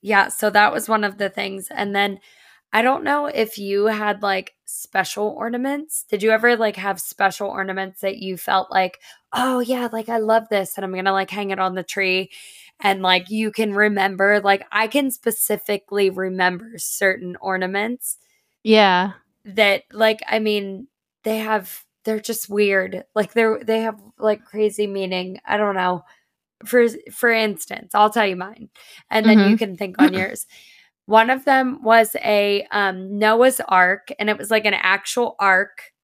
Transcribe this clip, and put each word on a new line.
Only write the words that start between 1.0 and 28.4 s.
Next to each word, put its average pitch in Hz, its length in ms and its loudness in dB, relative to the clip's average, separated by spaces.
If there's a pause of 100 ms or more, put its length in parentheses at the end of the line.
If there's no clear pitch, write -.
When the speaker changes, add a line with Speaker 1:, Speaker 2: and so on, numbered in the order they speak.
Speaker 1:
of 202 140 -4
the 202 120 -2
things. 196 420 -10
And 202 240 -4
then 196 240 0 (520)
I 220 120 2
don't 269 200 0
know 294 220 0
if 220 320 -4
you 202 300 0
had, 214 340 -2
like, 190 320 -4 (120)
special - 640 -4
ornaments. 262 800 -6
Did 202 140 -2
you 220 80 2
ever, 233 240 4
like, 214 220 0
have 190 240 -6
special 196 480 -2
ornaments 190 520 -6
that 196 180 -4
you 190 180 -8
felt - 340 -2
like, 185 280 0 (340)
"Oh, 254 260 0
yeah, 247 320 -2
like, 220 160 -8
I 233 120 -2
love 220 300 2
this 196 280 -2
and 196 80 -8
I'm 185 80 -6
gonna, 190 180 0
like, 190 200 -2
hang 196 180 -6
it 190 100 -4
on 185 160 0
the 180 80 -6
tree," 185 460 -2 (500)
and, 196 220 0
like, 185 300 2
you 214 200 -2
can 214 220 -2
remember? 202 680 2
Like, 196 320 2
I 220 160 0
can 269 240 0
specifically 208 1000 -2
remember 185 680 -4
certain 180 640 -4
ornaments 190 760 -4 (460)
Speaker 2:
Yeah. 196 500 6 (320)
Speaker 1:
that, 202 460 2
like, 220 360 0
I 220 120 -2
mean, 208 480 -4 (360)
they 220 160 -2
have, 214 440 -6 (220)
they're 220 140 -2
just 214 300 -8
weird. 196 540 0 (120)
Like, 202 180 0
they're, 220 300 2
they 220 180 0
have, 220 180 -4 (200)
like, 214 260 0
crazy 208 420 0
meaning. 185 560 -6
I - 140 -2
don't 208 180 0
know. 180 300 -2 (600)
For, 240 220 4 (240)
for 233 200 0
instance, - 640 -4
I'll 214 160 2
tell 214 160 0
you 185 80 -4
mine, 190 340 -14 (400)